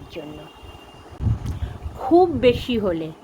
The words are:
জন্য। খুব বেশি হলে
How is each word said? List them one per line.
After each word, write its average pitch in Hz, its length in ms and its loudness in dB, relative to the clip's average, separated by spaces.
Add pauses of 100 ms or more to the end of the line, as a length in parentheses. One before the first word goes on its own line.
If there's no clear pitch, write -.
(120)
জন্য। 151 320 -12 (1600)
খুব 349 300 6
বেশি 247 480 2
হলে 170 340 0 (120)